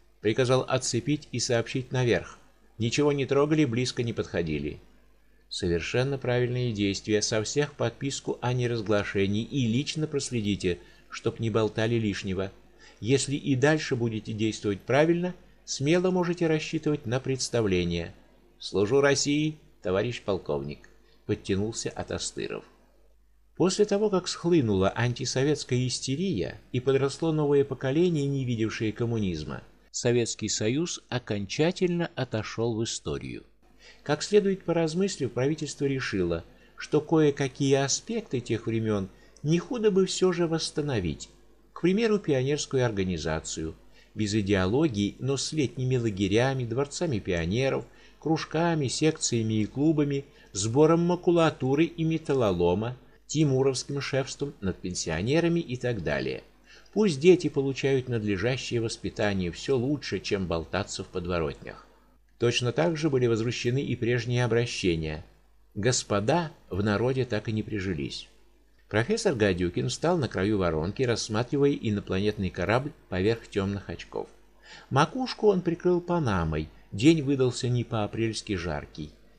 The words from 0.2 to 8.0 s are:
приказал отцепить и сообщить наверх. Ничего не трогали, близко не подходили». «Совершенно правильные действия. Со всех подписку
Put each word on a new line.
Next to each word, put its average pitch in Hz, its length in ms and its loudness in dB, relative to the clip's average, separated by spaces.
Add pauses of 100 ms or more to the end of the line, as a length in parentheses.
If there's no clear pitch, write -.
приказал 123 480 2
отцепить 131 640 -2
и 127 60 -6
сообщить 120 540 -2
наверх. 120 460 0 (400)
Ничего 143 340 2
не 143 140 0
трогали, 151 380 4
близко 123 380 -2
не 117 100 -2
подходили». 78 680 -4 (680)
«Совершенно 113 680 -2
правильные 123 560 0
действия. 104 480 0
Со 107 220 -2
всех 147 320 -2
подписку - 640 -4